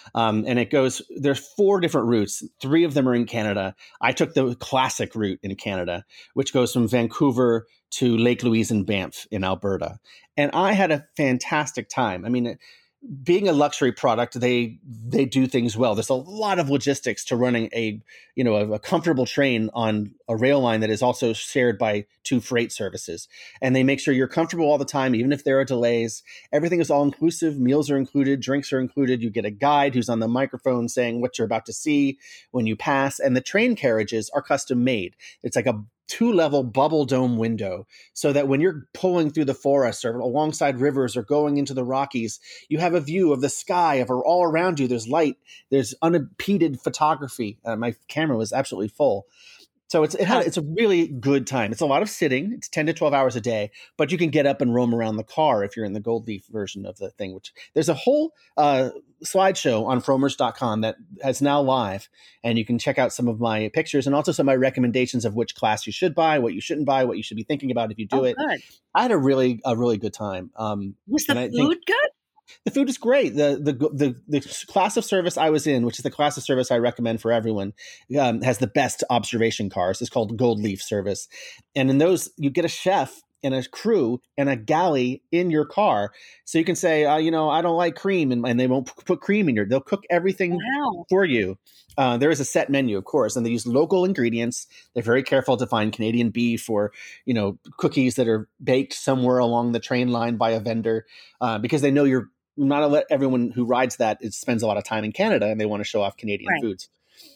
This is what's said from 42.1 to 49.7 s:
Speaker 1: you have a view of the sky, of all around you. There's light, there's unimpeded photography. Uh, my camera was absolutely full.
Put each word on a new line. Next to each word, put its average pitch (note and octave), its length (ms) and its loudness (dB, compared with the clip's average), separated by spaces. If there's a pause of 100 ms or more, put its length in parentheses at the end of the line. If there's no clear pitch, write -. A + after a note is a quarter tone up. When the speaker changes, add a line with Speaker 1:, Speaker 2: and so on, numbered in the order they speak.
Speaker 1:
you D3+ 100 0
have E3+ 160 2
a F3 60 2
view D#3 320 2
of C3 80 0
the C#3 80 0
sky, E3+ 480 0
of B2 120 0
all D#3+ 360 2
around E3+ 340 2
you. C3 80 2
There's A#2 220 -2
light, D3+ 280 2 (320)
there's C3+ 340 2
unimpeded E3 800 0
photography. C#3 840 -2
Uh, A#2 100 -4
my A2+ 220 -4 (100)
camera D3+ 300 0
was A2 160 -2
absolutely A2 340 -4
full. A2+ 400 0 (640)